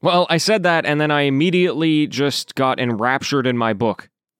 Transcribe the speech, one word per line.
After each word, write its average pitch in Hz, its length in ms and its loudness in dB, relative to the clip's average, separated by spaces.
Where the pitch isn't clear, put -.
Well, 175 260 2
I 165 100 2
said 208 260 0
that, 165 200 2
and 147 160 0
then 151 120 0
I 147 80 2
immediately 151 880 2
just 127 480 -4
got 131 240 0
enraptured 123 680 -2
in 123 100 0
my 113 180 0
book. 104 360 -4